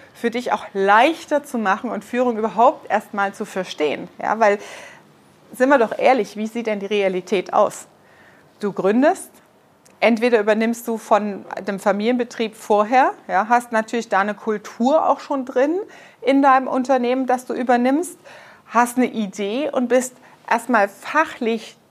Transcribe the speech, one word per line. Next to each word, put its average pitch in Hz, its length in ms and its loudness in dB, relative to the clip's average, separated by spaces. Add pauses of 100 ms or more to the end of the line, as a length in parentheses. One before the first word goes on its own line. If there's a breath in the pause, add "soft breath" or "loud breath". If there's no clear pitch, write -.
(140 loud breath)
für 233 160 -4
dich 240 240 -4
auch 208 100 -4 (100)
leichter 240 720 2
zu - 140 -8
machen 214 320 -2
und 202 160 -8
Führung 240 320 -2
überhaupt 226 520 2
erstmal 202 440 -2
zu 220 100 -10
verstehen. - 640 -4 (140)
Ja, - 180 -2
weil, 208 200 4 (920 loud breath)
sind 254 180 0
wir 285 80 6
doch 220 200 0
ehrlich, 226 400 2
wie 220 100 -6
sieht 233 200 -6
denn 208 120 -4
die 196 60 -8
Realität 190 680 -2
aus? - 340 0 (720 soft breath)
Du 208 140 -4
gründest, 247 580 0 (680)
entweder 226 380 4
übernimmst 220 500 0
du 226 80 -4
von 208 480 0 (160)
dem 196 180 -6
Familienbetrieb 220 760 -2
vorher, 254 580 2 (160)
ja, 190 180 0
hast 240 240 0
natürlich 226 380 -4
da 190 100 2
eine 208 140 -2
Kultur 226 760 0
auch 277 120 0
schon 269 240 -6
drin 285 340 0 (420 loud breath)
in 277 200 2
deinem 262 260 4
Unternehmen, 254 600 0
das 247 180 -2
du - 80 -6
übernimmst, 254 640 0 (480 loud breath)
hast 240 300 0
eine 247 100 2
Idee 214 640 -4
und 247 160 -2
bist 247 300 0 (320 soft breath)
erstmal 226 400 2
fachlich - 880 -4 (140)